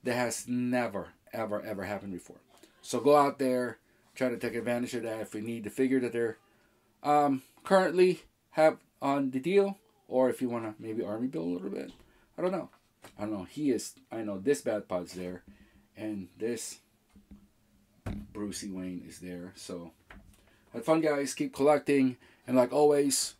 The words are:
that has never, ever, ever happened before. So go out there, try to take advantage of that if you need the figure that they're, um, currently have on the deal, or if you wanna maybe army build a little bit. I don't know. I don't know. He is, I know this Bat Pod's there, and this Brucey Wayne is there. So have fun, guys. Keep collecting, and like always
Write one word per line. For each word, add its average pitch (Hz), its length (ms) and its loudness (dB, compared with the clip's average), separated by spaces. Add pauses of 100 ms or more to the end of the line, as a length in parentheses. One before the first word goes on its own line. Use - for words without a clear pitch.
that 123 100 -2
has 120 340 -2
never, 123 600 -2 (220)
ever, 104 300 -4
ever 104 220 -8
happened 98 300 -6
before. - 240 -14 (440)
So - 180 -4
go 139 160 6
out 143 240 4
there, 127 400 -2 (340)
try 127 160 -2
to 117 80 -4
take 117 180 -4
advantage 120 380 -2
of 117 100 -4
that 110 180 -6
if 101 120 -10
you 107 80 -6
need 117 220 -6
the 104 60 -8
figure 131 300 2
that 117 140 -2
they're, 117 240 -2 (640)
um, 143 400 4 (220)
currently 180 580 4 (300)
have 156 260 4 (240)
on 139 300 0
the 131 80 -2
deal, 196 400 2 (280)
or 127 220 4
if 117 120 -4
you 123 80 -2
wanna 113 300 -6
maybe 110 240 -6
army 113 240 -4
build 165 200 -4
a - 20 -2
little 190 200 -6
bit. - 220 -8 (460)
I - 40 -6
don't 185 100 0
know. 175 180 -6 (480)
I - 40 -10
don't 107 120 -6
know. 95 120 -6
He 143 260 -2
is, 107 220 -2 (180)
I 117 100 -8
know 101 160 -6
this 139 240 0
Bat 107 260 -4
Pod's 90 260 -6
there, 90 300 -8 (540)
and 104 300 -8 (100)
this 110 420 -6 (1500)
Brucey 104 360 -8
Wayne 92 380 -8
is - 120 -18
there. 90 360 -12
So 85 360 -12 (840)
have 120 100 -8
fun, 160 180 4
guys. 143 320 0
Keep 147 200 -4
collecting, 139 640 4 (300)
and 123 100 2
like 127 160 4
always 143 680 4